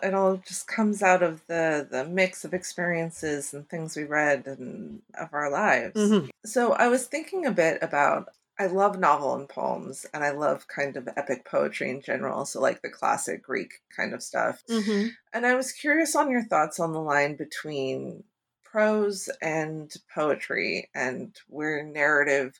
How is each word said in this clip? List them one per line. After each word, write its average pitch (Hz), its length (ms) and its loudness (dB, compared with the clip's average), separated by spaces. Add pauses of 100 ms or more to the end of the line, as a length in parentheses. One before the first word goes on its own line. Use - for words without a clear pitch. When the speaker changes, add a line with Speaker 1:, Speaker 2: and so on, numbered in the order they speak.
Speaker 1:
it 190 100 0
all 190 240 4
just - 300 -10
comes 208 340 0
out 185 220 6
of 160 240 -2
the, 160 420 0
the 127 160 -2
mix 185 400 0
of 156 80 -10
experiences 165 1000 -4
and 143 140 -12
things 160 280 -8
we 151 80 -4
read 147 420 2
and 127 560 -12 (180)
of 160 140 -10
our 147 160 -2
lives. 147 460 2
Speaker 2:
Mm-hmm. 208 320 4 (180)
Speaker 1:
So 240 280 2
I 240 140 4
was 254 200 2
thinking 320 380 -4
a 208 60 0
bit 165 300 2
about, 151 480 2 (300)
I 196 80 2
love 190 320 2
novel 147 340 4
and 139 160 -8
poems, - 640 -6
and 151 100 -4
I 143 80 2
love 147 360 0
kind 143 300 -4
of 123 180 -10
epic 131 300 -4
poetry 139 440 -2
in 139 120 -6
general, 131 440 -4
so, - 140 -8
like, 131 220 0
the - 80 -10
classic - 540 -2
Greek - 380 -8 (140)
kind - 180 -4
of - 100 -10
stuff. - 460 -2
Speaker 2:
Mm-hmm. 214 400 0 (240)
Speaker 1:
And 233 120 -2
I 254 100 4
was 262 160 -2
curious 302 440 2
on 294 160 4
your 240 120 2
thoughts 151 360 0
on 165 120 0
the 160 100 -4
line 147 340 2
between 135 880 -6 (540)
prose 214 500 2 (140)
and 156 500 -4 (220)
poetry, 101 800 -2
and 127 420 -6 (120)
where 151 360 -6
narrative 143 760 2